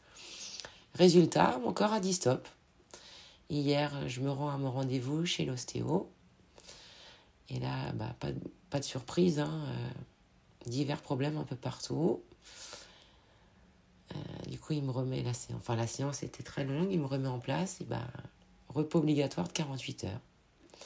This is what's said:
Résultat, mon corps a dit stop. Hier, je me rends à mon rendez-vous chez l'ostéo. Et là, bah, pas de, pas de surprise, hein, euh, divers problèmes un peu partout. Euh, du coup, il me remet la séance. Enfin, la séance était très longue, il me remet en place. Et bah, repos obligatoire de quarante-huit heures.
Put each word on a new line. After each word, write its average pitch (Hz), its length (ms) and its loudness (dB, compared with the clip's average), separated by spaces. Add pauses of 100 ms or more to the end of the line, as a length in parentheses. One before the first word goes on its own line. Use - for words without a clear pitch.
(960)
Résultat, 175 640 8
mon 233 140 0
corps 214 200 2
a 220 80 2
dit 185 120 2
stop. - 360 2 (1040)
Hier, 143 580 2
je 123 120 -4
me 143 100 0
rends 143 200 -2
à 139 80 -2
mon 135 120 0
rendez-vous 135 560 0
chez 165 180 0
l'ostéo. 131 640 0 (1400)
Et 127 100 -6
là, 131 360 -4
bah, 117 260 -4
pas 143 120 -2
de, 131 80 -6 (300)
pas 139 80 0
de 135 60 -4
surprise, 156 560 2
hein, 151 100 0 (160)
euh, 123 240 -4 (760)
divers 135 360 -2
problèmes 143 340 -2
un 147 80 -4
peu 131 120 -8
partout. 139 680 0 (1900)
Euh, 147 40 -6 (300)
du 131 100 -8
coup, - 140 -4
il 147 100 0
me 135 80 0
remet 131 320 -2
la 120 120 -2
séance. 120 260 -8
Enfin, 117 160 -2
la 117 100 0
séance 139 360 -4
était - 200 -8
très - 220 -4
longue, 147 280 0
il 175 80 4
me 135 60 0
remet 135 220 0
en 123 120 -4
place. 156 400 -2
Et - 40 -8
bah, 120 220 -4 (640)
repos 156 320 2
obligatoire 151 480 2
de - 40 -16
quarante-huit 135 520 -4
heures. 98 160 -4 (640)